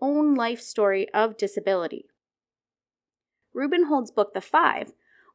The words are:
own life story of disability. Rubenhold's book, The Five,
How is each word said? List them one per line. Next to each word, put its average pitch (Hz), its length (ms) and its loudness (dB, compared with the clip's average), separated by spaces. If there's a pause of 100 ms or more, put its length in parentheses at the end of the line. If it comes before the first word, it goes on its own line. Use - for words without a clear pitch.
own 294 340 2
life 233 260 -2
story 196 520 0
of 220 240 2
disability. 196 680 -4 (1500)
Rubenhold's 294 560 0
book, 202 220 -2
The 190 80 -6
Five, - 520 0 (420)